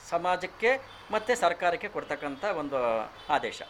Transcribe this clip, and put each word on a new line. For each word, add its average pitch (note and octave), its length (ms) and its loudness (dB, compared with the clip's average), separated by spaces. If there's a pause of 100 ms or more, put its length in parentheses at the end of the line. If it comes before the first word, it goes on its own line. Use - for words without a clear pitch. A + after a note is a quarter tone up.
(100)
ಸಮಾಜಕ್ಕೆ F3+ 880 0 (100)
ಮತ್ತು G#3+ 300 2
ಸರ್ಕಾರಕ್ಕೆ E3+ 480 2
ಕೊಡ್ತಕ್ಕಂಥ D3 560 -6
ಒಂದು D3+ 320 -2 (560)
ಆದೇಶ. A#2 380 -2